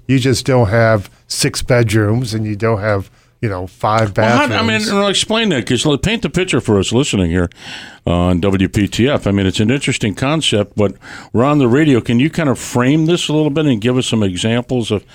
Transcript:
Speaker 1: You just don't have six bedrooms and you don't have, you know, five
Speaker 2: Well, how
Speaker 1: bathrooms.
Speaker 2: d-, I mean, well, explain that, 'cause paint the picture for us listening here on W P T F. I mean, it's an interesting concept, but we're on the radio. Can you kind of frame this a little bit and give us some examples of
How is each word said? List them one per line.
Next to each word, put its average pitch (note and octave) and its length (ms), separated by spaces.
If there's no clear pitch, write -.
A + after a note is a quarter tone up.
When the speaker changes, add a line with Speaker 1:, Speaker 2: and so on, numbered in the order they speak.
Speaker 1:
You C3+ 100
just B2 260
don't B2 240
have A2 400
six - 340
bedrooms A2+ 720
and A2 100
you G#2+ 120
don't A2 240
have, G2+ 280
you A#2 80
know, F#2 180
five A2 500
Speaker 2:
Well, A2 200
how D4 100
Speaker 1:
bathrooms. A3 400
Speaker 2:
d-, A3 40
I G#3 40
mean, G3 60
well, G3+ 80
explain A3 420
that, B2+ 160
'cause A#2+ 180
paint A3 200
the D#3+ 80
picture F3 300
for G#2 180
us F#2+ 140
listening A2 380
here F2 200
on F2 340
W F#2+ 280
P G2+ 200
T A2+ 200
F. C#3 180
I G#2 60
mean, G2 140
it's F#2 140
an A2 100
interesting B2+ 440
concept, C3 600
but G2+ 180
we're A2 120
on D3 140
the C3+ 100
radio. C3+ 320
Can A#2 200
you D#3 100
kind D#3+ 180
of A2+ 100
frame C#3+ 480
this E3+ 220
a D#3+ 40
little D3+ 180
bit D3+ 160
and A#2+ 140
give B2 180
us A#2+ 80
some A2+ 160
examples A2+ 720
of G2 120